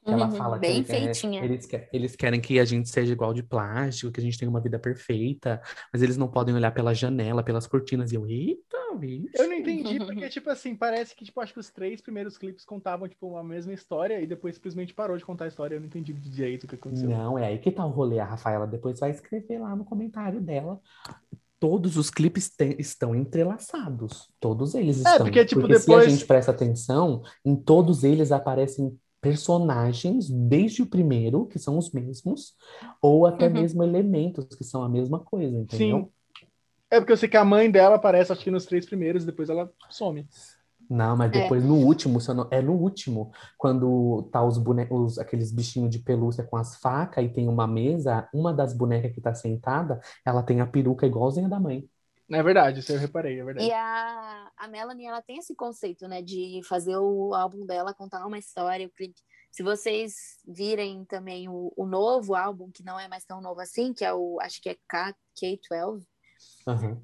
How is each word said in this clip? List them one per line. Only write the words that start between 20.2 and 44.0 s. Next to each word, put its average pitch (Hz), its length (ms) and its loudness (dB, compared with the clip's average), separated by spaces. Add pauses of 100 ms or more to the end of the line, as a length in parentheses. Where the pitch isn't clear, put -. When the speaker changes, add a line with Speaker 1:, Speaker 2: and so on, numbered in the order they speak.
Speaker 1:
dela. 165 400 -6 (800)
Todos 165 380 2
os 151 120 0
clipes 165 400 0
te-, 143 300 0
estão 127 340 -4
entrelaçados. 160 1300 -4
Todos 123 340 -2
eles 151 320 0
Speaker 3:
É, 349 40 6
Speaker 1:
estão. 339 160 6
Speaker 3:
porque, 208 180 6
tipo, 233 180 4
Speaker 1:
Porque 233 140 8
se 220 100 8
Speaker 3:
depois 160 200 12
Speaker 1:
a - 40 8
gente 139 160 4
presta 127 260 6
atenção, 123 720 0 (200)
em 143 120 4
todos 160 500 6
eles 147 260 4
aparecem 135 680 0 (220)
personagens, 151 1080 0
desde 143 540 2
o - 20 2
primeiro, 147 600 2
que - 100 -10
são 143 200 -2
os 170 140 -4
mesmos, 135 640 -8 (480)
ou 151 240 8
até 170 220 4
Speaker 2:
Uhum. 170 140 4
Speaker 1:
mesmo 170 220 2
elementos 175 640 0 (100)
que - 80 -12
são 131 200 -6
a 123 60 -2
mesma 127 300 0
coisa, 156 380 -4
entendeu? 110 420 0
Speaker 3:
Sim. 185 120 -8 (800)
É 233 100 8
porque 214 120 4
eu 220 60 8
sei 226 100 0
que 214 100 2
a 214 60 8
mãe 208 260 8
dela 196 260 10
aparece, 185 360 6
acho 180 120 -4
que 185 80 -2
nos 180 140 -2
três 175 200 -2
primeiros, 175 400 -2
depois 160 240 -6
ela 175 200 -2 (200)
some. 151 380 -6 (600)
Speaker 1:
Não, 117 280 2
mas 117 160 2
Speaker 2:
É. 117 80 4
Speaker 1:
depois 127 240 2
no 147 100 6
último, 139 460 4
se 117 100 -8
eu 123 40 0
não... 123 140 -2
é 131 120 2
no 139 120 0
último, 139 580 -2 (260)
quando 123 760 2